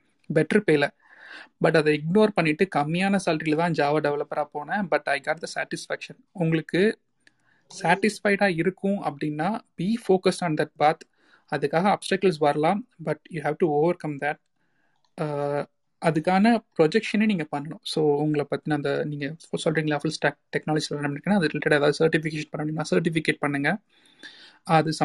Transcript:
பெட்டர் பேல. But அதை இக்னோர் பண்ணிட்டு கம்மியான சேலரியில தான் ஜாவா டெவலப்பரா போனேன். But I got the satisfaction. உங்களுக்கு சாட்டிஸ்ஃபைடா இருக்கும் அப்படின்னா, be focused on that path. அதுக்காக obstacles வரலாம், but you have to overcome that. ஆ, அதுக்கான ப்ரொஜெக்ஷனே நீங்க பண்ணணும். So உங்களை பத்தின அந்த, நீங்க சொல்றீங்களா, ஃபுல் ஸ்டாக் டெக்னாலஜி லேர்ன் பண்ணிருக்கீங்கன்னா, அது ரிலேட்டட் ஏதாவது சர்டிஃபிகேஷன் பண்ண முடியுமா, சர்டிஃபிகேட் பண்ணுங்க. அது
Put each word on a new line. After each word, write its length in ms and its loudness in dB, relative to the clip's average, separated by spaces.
பெட்டர் 380 2
பேல. 180 4
But 140 6
அதை 260 2
இக்னோர் 240 4
பண்ணிட்டு 480 0
கம்மியான 500 0
சேலரியில 300 0
தான் 160 0
ஜாவா 280 2
டெவலப்பரா 540 -2
போனேன். 380 -6
But 120 2
I 160 -2
got 240 -6
the 200 -6
satisfaction. 540 -10
உங்களுக்கு 680 0
சாட்டிஸ்ஃபைடா 760 0
இருக்கும் 460 -2
அப்படின்னா, 560 -4
be 160 -2
focused 340 2
on 120 -2
that 160 -2
path. 180 4
அதுக்காக 400 0
obstacles 440 0
வரலாம், 480 2
but 100 -2
you 240 -4
have 20 -16
to 120 2
overcome 520 0
that. 160 -4
ஆ, 460 -4
அதுக்கான 520 4
ப்ரொஜெக்ஷனே 480 2
நீங்க 220 0
பண்ணணும். 240 -10
So 340 2
உங்களை 340 0
பத்தின 240 -4
அந்த, 320 -2
நீங்க 300 -8
சொல்றீங்களா, 300 0
ஃபுல் 160 -4
ஸ்டாக் 280 -2
டெக்னாலஜி 360 -2
லேர்ன் 0 -
பண்ணிருக்கீங்கன்னா, 420 -2
அது 120 2
ரிலேட்டட் 280 0
ஏதாவது 300 4
சர்டிஃபிகேஷன் 440 -2
பண்ண 220 -6
முடியுமா, 180 -6
சர்டிஃபிகேட் 500 0
பண்ணுங்க. 400 -2
அது 300 2